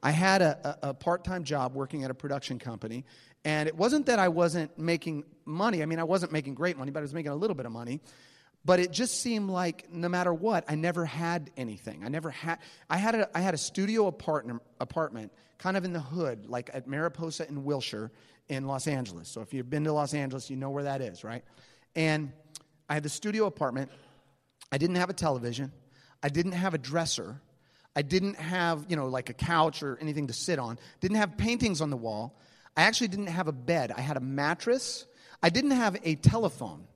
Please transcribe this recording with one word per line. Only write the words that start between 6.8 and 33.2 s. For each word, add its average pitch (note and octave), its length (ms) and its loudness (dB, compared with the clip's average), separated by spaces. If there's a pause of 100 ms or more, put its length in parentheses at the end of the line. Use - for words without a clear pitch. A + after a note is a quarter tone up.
but D3+ 80 -4
I - 20 -6
was C#3+ 140 -8
making D3+ 160 -4
a C#3 40 -4
little F#3+ 200 0
bit C3 100 -6
of A#2+ 60 -8
money. A#2+ 300 -6 (640)
But F3+ 140 6
it F3+ 140 0
just A#3+ 260 -2
seemed G#3+ 300 0
like F3+ 420 -2
no E3+ 160 -2
matter F3+ 260 2
what, F#3+ 360 2
I D3+ 60 0
never E3 280 0
had E3 540 -2
anything. G#2 480 -8
I - 20 -6
never D#3 220 -4
had, E3 300 -4 (300)
I D#3 60 2
had G#3 180 2
a, G#3+ 240 0
I E3+ 40 2
had F#3 120 2
a D#3 40 -2
studio G3+ 500 2
apartment, B2 540 -2 (180)
apartment B2+ 540 -4 (240)
kind F#3 180 0
of F#3+ 80 2
in F#3 80 -2
the F3 80 -2
hood, C3+ 460 -4
like A#2+ 280 -6
at B2+ 140 -8
Mariposa D#3+ 580 -4
and C#3 200 -6
Wilshire B2 440 -4 (380)
in C3+ 180 -4
Los C3+ 220 -2
Angeles. A2+ 400 -4
So - 140 -12
if G#2+ 120 -12
you've B2+ 160 -6
been D3+ 140 0
to D#3 80 0
Los D3 220 0
Angeles, C3+ 360 -4
you C3+ 60 -6
know C3+ 140 -4
where C#3+ 160 -4
that C#3 160 -2
is, G2 240 -10
right? A#2 180 -10 (500)
And D#3 380 2 (560)
I D3 60 -2
had D3+ 100 0
the D3 60 -2
studio G#3+ 380 0
apartment. C3+ 440 -2 (800)
I C#3 60 0
didn't E3+ 180 2
have F3+ 140 2
a F#3+ 40 -2
television. C3+ 600 -2 (500)
I C#3+ 60 2
didn't F3 240 0
have F3+ 200 0
a D#3+ 40 0
dresser. C3+ 640 -2 (560)
I D3 40 2
didn't F#3 360 0
have, E3 500 0
you F3+ 80 0
know, C#3 120 -2
like, B2+ 220 -4
a A#2 40 -8
couch D#3 500 2
or C3+ 160 -4
anything D3+ 280 -2
to A#2 60 -4
sit E3 240 0
on. A#2+ 220 -4 (220)
Didn't G3 160 2
have G#3 180 2
paintings G#3+ 460 2
on D3+ 80 0
the C#3 80 -2
wall. A2+ 420 -6 (380)
I D#3 60 10
actually A3+ 260 6
didn't G3 180 -4